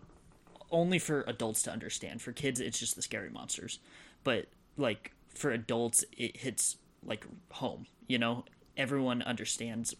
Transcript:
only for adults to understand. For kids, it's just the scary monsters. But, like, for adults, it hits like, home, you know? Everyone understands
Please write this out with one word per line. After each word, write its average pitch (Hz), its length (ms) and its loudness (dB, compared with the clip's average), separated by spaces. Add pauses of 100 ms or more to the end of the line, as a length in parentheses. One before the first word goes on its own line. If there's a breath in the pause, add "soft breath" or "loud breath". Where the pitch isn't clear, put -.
(680)
only 170 300 6
for 151 260 2
adults 113 380 0
to - 80 -2
understand. - 500 -6
For 127 100 -8
kids, 131 280 0
it's 117 180 -2
just - 180 0
the 262 60 -6
scary 101 300 -4
monsters. - 480 -6 (440 loud breath)
But, 120 240 4 (300)
like, 120 380 0 (140)
for - 200 0
adults, 117 560 2 (100)
it - 220 -2
hits - 400 0 (260)
like, - 220 -6 (260)
home, 117 360 -4 (200)
you 127 120 4
know? 117 260 2 (320)
Everyone 131 440 2
understands 117 800 -2